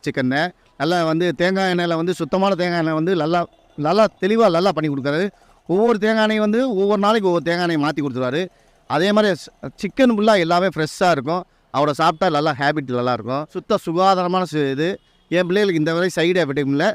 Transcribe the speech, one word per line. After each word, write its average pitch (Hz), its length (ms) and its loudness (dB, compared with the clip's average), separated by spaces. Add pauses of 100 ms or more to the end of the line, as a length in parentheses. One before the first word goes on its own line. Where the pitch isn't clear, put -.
சிக்கன்னு. 135 360 -2 (400)
நல்லா 170 160 0 (140)
வந்து 170 160 0 (140)
தேங்காய் 190 320 0
எண்ணெயில 175 280 0
வந்து 180 180 -2
சுத்தமான 190 420 0
தேங்காய் 175 220 -2
எண்ணெய் 160 160 -2
வந்து 180 140 0 (100)
நல்லா, 170 180 0 (460)
நல்லா 208 180 4 (180)
தெளிவா 220 240 4 (100)
நல்லா 185 200 2
பண்ணி 156 160 -2
கொடுக்குறாரு. 143 320 -2 (480)
ஒவ்வொரு 226 320 2
தேங்காய் 220 200 2
எண்ணெயும் 214 200 0
வந்து 220 160 0 (200)
ஒவ்வொரு 202 240 2
நாளைக்கு 208 260 2
ஒவ்வொரு 170 160 0
தேங்காய் 175 200 0
எண்ணெயை 160 180 0
மாத்தி 156 180 -2
கொடுத்துருவாரு. 127 380 -4 (520)
அதே 165 200 2
மாதிரி 214 160 4 (120)
ஸ்-, - 100 -20 (280)
சிக்கன் 240 360 2
ஃபுல்லா 214 260 4
எல்லாமே 175 320 2
ஃப்ரெஷ்ஷா 160 400 0
இருக்கும். 147 260 -4 (360)
அவரை 147 240 2
சாப்பிட்டா 160 260 -2 (100)
நல்லா 151 240 0
ஹேபிட் 143 380 -2
நல்லா 123 200 0
இருக்கும். 127 240 -6 (120)
சுத்த 190 320 -2
சுகாதாரமான 185 640 2
சு-, 151 100 0 (120)
இது. 156 140 -2 (480)
என் 180 120 0
பிள்ளைகளுக்கு 185 340 2
இந்த 165 140 -2
வரை 180 220 0
சைடு 175 260 2
எஃபெக்டும் 139 320 -2
இல்ல. 160 180 0